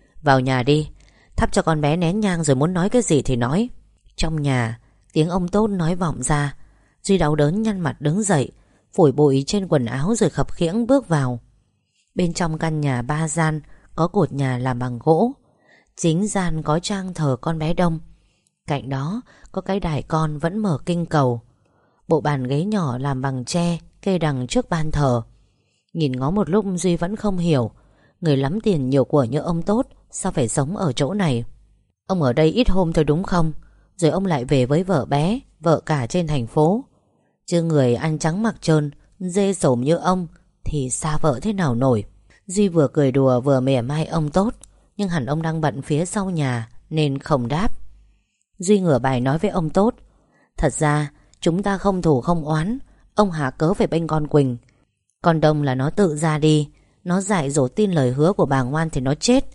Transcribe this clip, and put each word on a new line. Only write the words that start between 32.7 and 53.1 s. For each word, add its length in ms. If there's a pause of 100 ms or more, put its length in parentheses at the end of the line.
thôi 100
đúng 200
không? 280 (440)
Rồi 160
ông 140
lại 200
về 200
với 180
vợ 220
bé, 340 (200)
vợ 260
cả 220
trên 200
thành 200
phố. 380 (600)
Chứ 180
người 320
ăn 240
trắng 240
mặc 180
trơn, 300 (280)
dê 340
sổm 280
như 140
ông 320 (380)
thì 240
xa 280
vợ 240
thế 120
nào 220
nổi. 280 (420)
Duy 220
vừa 200
cười 240
đùa 300
vừa 180
mỉa 220
mai 240
ông 240
Tốt, 240 (440)
nhưng 120
hẳn 160
ông 160
đang 200
bận 200
phía 240
sau 240
nhà 400 (200)
nên 300
không 280
đáp. 240 (880)
Duy 220
ngửa 200
bài 220
nói 160
với 140
ông 180
Tốt: 260 (640)
"Thật 160
ra 380 (300)
chúng 220
ta 140
không 240
thù 200
không 240
oán, 340 (400)